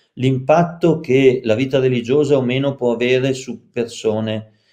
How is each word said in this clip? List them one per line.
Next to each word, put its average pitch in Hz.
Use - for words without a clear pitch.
l'impatto 151
che 131
la 110
vita 135
religiosa 131
o 127
meno 135
può 123
avere 127
su -
persone, 110